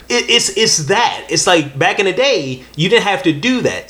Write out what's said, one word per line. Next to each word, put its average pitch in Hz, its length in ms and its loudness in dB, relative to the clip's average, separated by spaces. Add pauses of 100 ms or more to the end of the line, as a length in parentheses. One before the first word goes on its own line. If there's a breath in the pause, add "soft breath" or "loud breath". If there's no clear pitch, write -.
It, 240 200 -2
it's, 233 280 2
it's 214 300 2
that. 196 420 0
It's 160 180 -2
like, 147 320 2
back 196 220 0
in 190 60 0
the 185 60 0
day, 180 520 -2 (100)
you 165 140 0
didn't 214 160 4
have 185 180 -2
to 165 100 2
do 240 280 -2
that. 95 300 -2